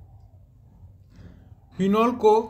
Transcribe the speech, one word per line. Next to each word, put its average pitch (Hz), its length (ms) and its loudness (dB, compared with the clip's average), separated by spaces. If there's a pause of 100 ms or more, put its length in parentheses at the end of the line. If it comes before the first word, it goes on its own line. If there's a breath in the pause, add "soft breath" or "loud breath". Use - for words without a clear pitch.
(1800 soft breath)
फिनॉल 214 360 0
को 214 380 2